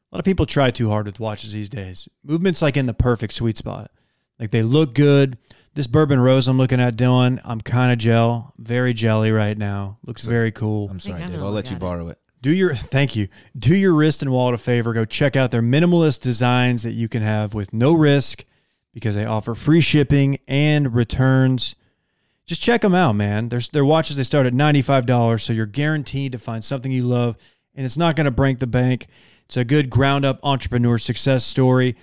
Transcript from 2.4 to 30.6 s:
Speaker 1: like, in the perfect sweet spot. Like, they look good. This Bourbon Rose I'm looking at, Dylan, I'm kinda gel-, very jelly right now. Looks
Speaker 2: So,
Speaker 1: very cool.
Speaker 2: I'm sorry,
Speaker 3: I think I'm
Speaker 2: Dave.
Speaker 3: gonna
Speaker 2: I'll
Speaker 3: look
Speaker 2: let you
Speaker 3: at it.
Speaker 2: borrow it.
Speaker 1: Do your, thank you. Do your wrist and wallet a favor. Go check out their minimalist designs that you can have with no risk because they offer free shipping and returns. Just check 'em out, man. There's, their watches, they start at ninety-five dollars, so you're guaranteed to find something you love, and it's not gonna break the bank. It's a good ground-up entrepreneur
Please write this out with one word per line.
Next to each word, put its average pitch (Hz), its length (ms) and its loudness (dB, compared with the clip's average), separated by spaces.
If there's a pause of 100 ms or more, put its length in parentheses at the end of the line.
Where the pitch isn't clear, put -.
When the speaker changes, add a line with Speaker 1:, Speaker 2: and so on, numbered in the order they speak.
Speaker 1:
like, 151 140 0
in 135 120 0
the 117 60 -2
perfect 117 400 0
sweet 113 240 -2
spot. 104 340 -12 (480)
Like, 110 120 -8
they 117 120 2
look 131 320 2
good. 139 420 4 (380)
This 143 120 -4
Bourbon 139 320 2
Rose 131 280 4
I'm 131 100 2
looking 127 240 2
at, 123 140 0
Dylan, 127 480 2
I'm 113 180 -8
kinda 123 360 0
gel-, 117 600 0
very 123 380 -2
jelly 110 360 0
right 107 260 0
now. 101 480 -8
Looks - 180 -14
Speaker 2:
So, 113 60 -8
Speaker 1:
very 113 220 0
cool. 107 380 -4
Speaker 2:
I'm 95 100 -12
sorry, 98 160 -12
Speaker 3:
I - 20 -12
think 85 80 -10
I'm 90 60 -10
Speaker 2:
Dave. 87 80 -8
Speaker 3:
gonna 98 100 -8
Speaker 2:
I'll 104 40 -4
Speaker 3:
look 104 120 -6
Speaker 2:
let - 60 -10
you 95 40 -8
Speaker 3:
at - 20 -8
it. - 20 -12
Speaker 2:
borrow 87 300 -8
it. - 100 -16 (220)
Speaker 1:
Do 131 120 0
your, 180 220 0
thank 135 400 -2
you. 104 140 -2 (280)
Do 120 160 2
your 196 220 4
wrist 156 260 2
and 139 100 -4
wallet 127 220 0
a 117 40 -2
favor. 117 360 -2
Go 110 120 -2
check 139 300 0
out 131 160 2
their 117 100 0
minimalist 156 600 2
designs 123 600 0
that 113 80 -6
you 113 160 -4
can 110 160 -4
have 107 300 -2
with 104 200 -8
no 123 200 2
risk 147 500 2 (500)
because 107 220 -4
they 104 100 -2
offer 113 300 -4
free 156 260 2
shipping 139 560 2 (100)
and 147 460 0
returns. 131 840 0 (720)
Just - 160 -8
check 233 220 2
'em 202 100 4
out, 175 200 4
man. 104 360 0
There's, 123 200 -4
their 143 160 0
watches, 151 320 2
they 139 60 -2
start 139 220 2
at 123 80 0
ninety-five 139 540 2
dollars, 117 340 2
so - 120 -4
you're 110 120 -2
guaranteed 139 680 -4
to 123 40 -8
find 113 260 -10
something 135 280 -6
you 127 140 0
love, 120 320 0 (360)
and 135 120 -8
it's 127 120 -6
not 165 200 0
gonna 147 120 2
break 135 300 0
the 131 80 -4
bank. 123 400 0 (380)
It's - 120 -12
a 127 80 0
good 135 240 2
ground-up 135 540 0
entrepreneur 120 560 0